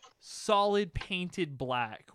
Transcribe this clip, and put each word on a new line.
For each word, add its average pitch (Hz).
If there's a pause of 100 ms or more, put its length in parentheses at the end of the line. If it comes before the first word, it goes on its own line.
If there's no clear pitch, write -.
(200)
solid 202
painted 180
black 123